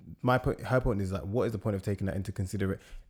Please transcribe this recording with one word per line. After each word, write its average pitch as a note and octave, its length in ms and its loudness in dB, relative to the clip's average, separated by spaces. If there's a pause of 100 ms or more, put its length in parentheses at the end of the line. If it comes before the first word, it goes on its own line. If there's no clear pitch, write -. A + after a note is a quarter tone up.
(220)
my B2+ 160 6
point, - 240 0
her B2+ 180 2
point A#2 200 2
is, F#2+ 120 0
like, F2+ 100 -2
what G2+ 220 0
is A#2 80 0
the G#2 60 -4
point G#2 180 0
of F#2 60 -4
taking G2 260 0
that - 80 -2
into F#2+ 160 -2
consideration? F#2+ 500 -2 (280)